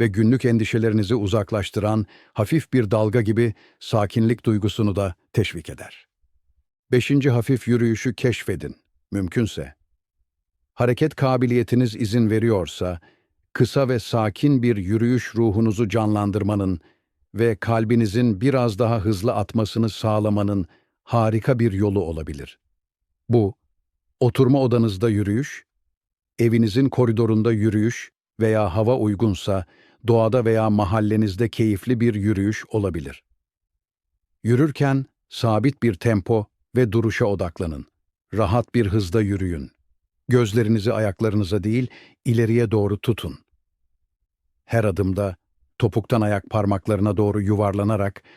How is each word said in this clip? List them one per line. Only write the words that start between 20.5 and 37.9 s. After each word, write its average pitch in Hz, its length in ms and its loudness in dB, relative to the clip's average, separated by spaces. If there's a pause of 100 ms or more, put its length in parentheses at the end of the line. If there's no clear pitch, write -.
harika 113 560 0
bir 113 140 2
yolu 98 280 0
olabilir. 80 580 -8 (720)
Bu, 113 260 2 (680)
oturma 131 400 4
odanızda 113 500 2
yürüyüş, 104 540 -2 (760)
evinizin 117 500 2
koridorunda 113 640 2
yürüyüş 107 600 0 (280)
veya 107 360 0
hava 113 200 2
uygunsa 101 680 0 (420)
doğada 113 380 2
veya 110 260 2
mahallenizde 107 760 0
keyifli 110 520 -2
bir 117 140 2
yürüyüş 104 540 -2
olabilir. 85 560 -6 (1200)
Yürürken 135 640 0 (220)
sabit 113 540 0
bir 113 120 2
tempo 110 520 0 (300)
ve 120 160 2
duruşa 113 320 0
odaklanın. 87 600 -4 (480)